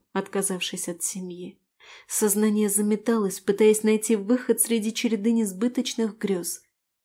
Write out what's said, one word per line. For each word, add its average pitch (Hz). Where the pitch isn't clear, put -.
отказавшись 190
от 170
семьи. 180
Сознание 214
заметалось, 208
пытаясь 214
найти 214
выход 220
среди 226
череды 226
несбыточных 226
грез. 185